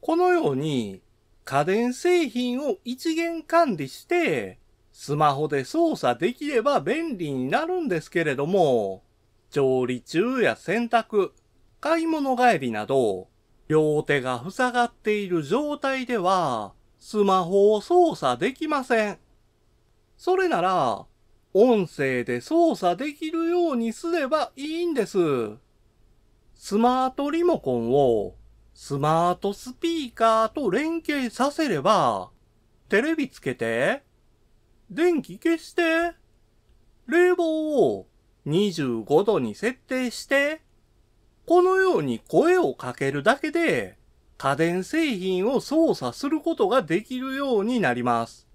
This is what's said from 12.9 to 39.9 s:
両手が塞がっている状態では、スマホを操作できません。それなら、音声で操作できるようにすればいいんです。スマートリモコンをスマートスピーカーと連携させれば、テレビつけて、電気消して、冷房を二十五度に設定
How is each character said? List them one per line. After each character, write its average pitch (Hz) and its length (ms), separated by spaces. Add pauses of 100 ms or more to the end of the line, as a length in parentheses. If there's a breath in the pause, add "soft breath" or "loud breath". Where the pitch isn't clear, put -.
両 151 360
手 151 180
が 127 260
塞 247 240
が 240 120
っ - 100
て 214 240
い 202 100
る 175 140
状 285 380
態 262 260
で 233 140
は、 156 540 (260)
ス - 180
マ 190 260
ホ 196 300
を 208 80
操 349 320
作 123 260
で 220 140
き 311 140
ま 294 160
せ 220 260
ん。 180 80 (1000)
そ 359 180
れ 370 140
な 196 120
ら、 160 460 (480)
音 208 320
声 131 360
で 120 180
操 320 340
作 175 200
で 285 200
き 311 160
る 330 180
よ 349 200
う 269 60
に 226 160
す 330 200
れ 311 160
ば 302 280
い 311 280
い - 20
ん 339 80
で 220 140
す。 202 100 (1400)
ス - 220
マ 247 320
ー 254 80
ト 285 160
リ 330 120
モ 349 160
コ 135 120
ン 117 200
を 117 440 (420)
ス - 200
マ 160 340
ー 180 40
ト 196 180
ス 247 200
ピ 330 340
ー 233 60
カ 226 320
ー 220 40
と 262 200
連 320 320
携 277 280
さ 262 200
せ 294 200
れ 160 100
ば、 131 500 (600)
テ 196 120
レ 320 140
ビ 302 140
つ - 100
け 127 160
て、 123 480 (880)
電 320 300
気 185 160
消 330 200
し - 160
て、 339 400 (960)
冷 349 280
房 311 580
を - 120 (380)
二 180 300
十 135 240
五 139 260
度 202 160
に 110 160
設 247 240
定 254 320